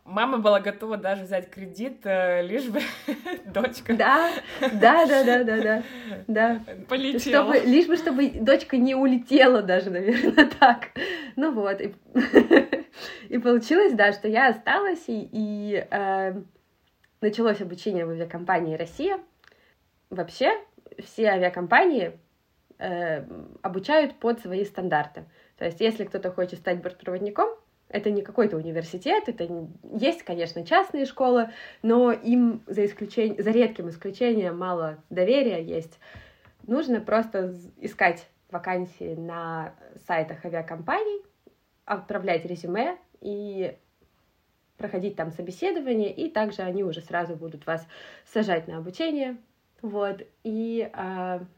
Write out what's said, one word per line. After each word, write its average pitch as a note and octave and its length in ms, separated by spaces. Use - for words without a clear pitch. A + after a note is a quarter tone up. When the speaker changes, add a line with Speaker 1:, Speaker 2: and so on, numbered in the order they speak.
Speaker 1:
мама A#3 360
была G#3 200
готова G#3 380
даже F#3+ 260
взять F#3 260
кредит, G3 560
э, F#3 360
лишь A3+ 260
бы G#3 140
<laughs> - 320
дочка A3+ 500
Speaker 2:
Да, C#4 340
да, B3+ 460
да, C4+ 180
да, B3 220
да, A3 160
да. A3 220
Да. A3+ 320
Speaker 3:
Полетела. C4+ 640
Speaker 2:
Чтобы, B3 120
лишь C#4+ 220
бы, E4 80
чтобы C#4 360
дочка C4+ 440
не C4 180
улетела C4 680
даже, F#3 300
наверное, G#3+ 540
<laughs> - 40
так. A#3+ 300
Ну D4 160
вот. G3+ 260
И, - 160
<laughs> - 1160
и B3 80
получилось, B3 560
да, G#3 180
что G3+ 160
я A#3+ 220
осталась, E4+ 580
и, A3 240
и, G#3 580
э, F#3+ 440
началось G#3 400
обучение F3 440
в E3 40
авиакомпании E3+ 680
«Россия». D4 440
Вообще, F#3 420
все A3 280
авиакомпании, F3+ 920
э, F3 460
обучают C#4 540
под A3+ 260
свои F#3+ 240
стандарты. E3 580
То - 60
есть, E3 160
если A3 240
кто-то F#3+ 280
хочет F3+ 280
стать F3+ 220
бортпроводником, G3 680
это G#3 200
не G3+ 140
какой-то - 340
университет, E3 720
это E3+ 180
не... E3 220
есть, C4+ 300
конечно, E3+ 420
частные D#4+ 400
школы, B3 460
но A#3+ 280
им A#3 560
за G3+ 180
исключень-, G3+ 560
за G#3 100
редким A3 380
исключением G3 680
мало E3+ 400
доверия F#3+ 540
есть. E3 360
Нужно B3+ 360
просто G#3+ 500
з-, F3 200
искать - 480
вакансии F3 640
на E3 580
сайтах D#3+ 380
авиакомпаний, E3+ 760
отправлять F#3+ 600
резюме F3+ 520
и G3+ 560
проходить G3 380
там E3 160
собеседование, A3+ 800
и D#4+ 180
также G#3 340
они F#3 200
уже E3 180
сразу E3+ 340
будут D#3 320
вас E3 200
сажать F3 420
на E3 100
обучение. B3+ 600
Вот. G3+ 420
И, A3+ 500
а, F#3 520